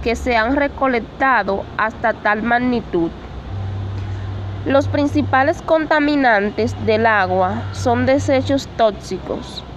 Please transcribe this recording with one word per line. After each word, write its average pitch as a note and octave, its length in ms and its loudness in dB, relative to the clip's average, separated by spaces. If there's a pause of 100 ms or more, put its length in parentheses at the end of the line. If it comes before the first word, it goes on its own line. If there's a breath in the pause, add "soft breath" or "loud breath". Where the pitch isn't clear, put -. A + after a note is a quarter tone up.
que A#3 100 2
se A#3+ 220 0
han A3+ 180 2
recolectado B3 1080 0 (120)
hasta A3 360 -2
tal G#3+ 320 0
magnitud. A#3 680 0 (1500 loud breath)
Los C#4 220 4
principales C#4+ 760 2
contaminantes C#4+ 1160 2 (100)
del A3 200 4
agua F#3+ 680 2
son B3 340 0
desechos C4+ 680 2
tóxicos. - 880 -2 (120)